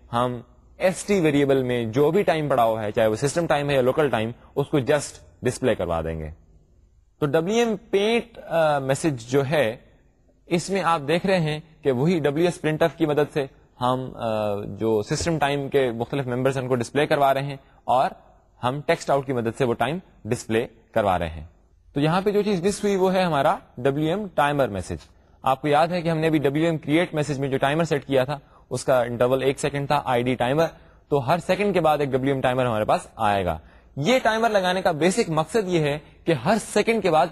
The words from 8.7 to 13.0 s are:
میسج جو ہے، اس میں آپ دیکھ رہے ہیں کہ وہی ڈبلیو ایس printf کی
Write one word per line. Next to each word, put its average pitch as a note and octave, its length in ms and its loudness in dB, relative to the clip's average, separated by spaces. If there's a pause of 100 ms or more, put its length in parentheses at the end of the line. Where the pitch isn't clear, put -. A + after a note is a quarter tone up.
میسج C3+ 520 -2
جو C#3 180 2
ہے، C3 260 0 (680)
اس E3+ 240 -2
میں F#3+ 140 -2
آپ E3 240 0
دیکھ E3+ 180 0
رہے F#3+ 140 2
ہیں D3+ 200 -2 (220)
کہ C#3 100 2
وہی D#3 280 2
ڈبلیو D3 260 0
ایس E3+ 200 -2
printf D#3 320 0
کی D#3+ 80 2